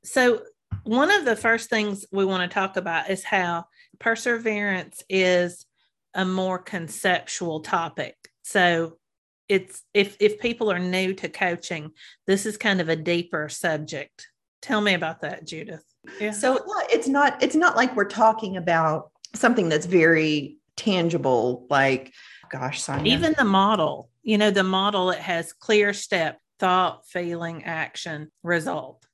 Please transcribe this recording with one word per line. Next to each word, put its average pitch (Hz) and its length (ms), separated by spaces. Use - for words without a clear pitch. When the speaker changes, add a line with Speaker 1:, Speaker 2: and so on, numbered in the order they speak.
Speaker 1:
So 247 380
one 262 260
of 381 160
the 220 100
first 226 320
things 208 420
we 196 140
want 180 260
to - 40
talk 196 240
about 175 320
is 190 120
how 175 440
perseverance 220 1120
is 180 560
a 190 100
more 185 340
conceptual 170 1000
topic. 165 560
So 170 520
it's, 190 360
if, 202 240
if 208 220
people 233 320
are 175 80
new 185 340
to 180 140
coaching, 175 640
this 196 200
is 214 100
kind 196 240
of 160 80
a 165 80
deeper 165 520
subject. 151 800
Tell 220 200
me 202 140
about 165 260
that, 156 260
Judith. 160 380
Yeah. 214 120
Speaker 2:
So, 254 220
yeah, - 360
it's - 160
not, 285 340
it's - 140
not 339 220
like 254 180
we're 202 140
talking 220 480
about 160 560
something 233 320
that's 160 180
very 160 720
tangible, 139 960
like, 135 420
gosh, 131 320
Sonia. 147 320
Speaker 1:
Even 311 240
the 262 60
model, 190 680
you 214 120
know, 208 140
the 190 140
model, 190 480
it 151 80
has 170 320
clear 208 400
step, 180 480
thought, 185 480
feeling, 170 560
action, 156 680
result. 165 720